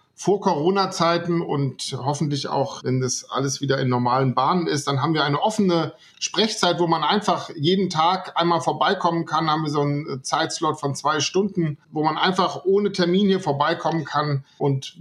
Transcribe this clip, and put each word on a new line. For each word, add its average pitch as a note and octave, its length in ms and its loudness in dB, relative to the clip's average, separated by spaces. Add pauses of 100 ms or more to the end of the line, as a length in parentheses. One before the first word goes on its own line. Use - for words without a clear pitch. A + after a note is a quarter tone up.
(140)
Vor G3 260 0
Corona-Zeiten E3+ 1000 0
und C#3 580 -4
hoffentlich C#3 480 -4
auch, - 380 -4
wenn C3 160 0
das - 280 -6
alles C3+ 320 -4
wieder C3+ 200 0
in C3+ 80 0
normalen B2 480 2
Bahnen D#3+ 320 2
ist, C#3+ 180 -2
dann C#3+ 160 0
haben D#3+ 100 2
wir D3+ 120 2
eine C#3+ 180 0
offene F#3 520 2 (260)
Sprechzeit, F3+ 580 0
wo F3 80 2
man E3 160 2
einfach F3 540 0
jeden F#3 340 0
Tag F3 460 0
einmal E3+ 240 2
vorbeikommen E3 680 0
kann. D#3+ 200 -2
Da D3+ 80 2
haben D#3+ 100 -2
wir D3 60 -2
so D3 100 0
einen C#3+ 420 -2
Zeitslot D#3+ 560 -2
von C#3 160 -2
zwei D3 240 0
Stunden, E3+ 600 0 (120)
wo D3+ 140 -2
man D#3 120 0
einfach F3+ 480 0
ohne G3 280 2
Termin F3+ 340 2
hier F#3+ 140 2
vorbeikommen D#3+ 640 0
kann C#3+ 400 -2 (120)
und C#3 440 -2